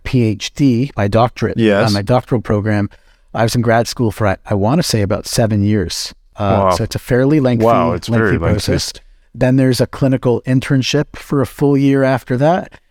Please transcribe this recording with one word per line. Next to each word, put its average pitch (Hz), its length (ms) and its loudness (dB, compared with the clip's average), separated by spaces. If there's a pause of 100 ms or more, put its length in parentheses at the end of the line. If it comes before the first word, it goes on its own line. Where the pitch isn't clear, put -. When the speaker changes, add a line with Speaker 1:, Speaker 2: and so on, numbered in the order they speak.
Speaker 1:
P - 200 0
H 107 300 -4
D, 135 420 0
my 101 120 0
doctorate, 110 500 0
Speaker 2:
Yes. 107 320 2
Speaker 1:
uh, 104 40 0
my 101 100 -2
doctoral 120 380 0
program. 104 460 -2 (440)
I 113 120 -2
was 117 100 0
in 123 80 0
grad 113 260 2
school 113 240 -2
for, 110 160 -4
I, 95 100 0 (100)
I 110 80 -2
wanna 110 260 0
say 110 220 -2
about 98 240 -4
seven 107 360 0
years. 101 520 -2 (200)
Uh, 98 280 0
Speaker 2:
Wow. 95 80 4
Speaker 1:
so 92 120 0
it's - 120 -6
a 104 40 -8
fairly 135 400 2
lengthy, 120 240 2
Speaker 2:
Wow, 95 300 2
it's 90 160 -8
Speaker 1:
lengthy 113 160 2
Speaker 2:
very 98 140 2
lengthy. 82 140 0
Speaker 1:
process. 98 400 -2 (420)
Then 127 200 2
there's 131 240 2
a 123 60 0
clinical 127 640 0
internship 131 680 0
for - 240 -4
a 131 60 0
full 143 320 0
year 139 260 2
after 131 340 -2
that. 160 420 -2 (120)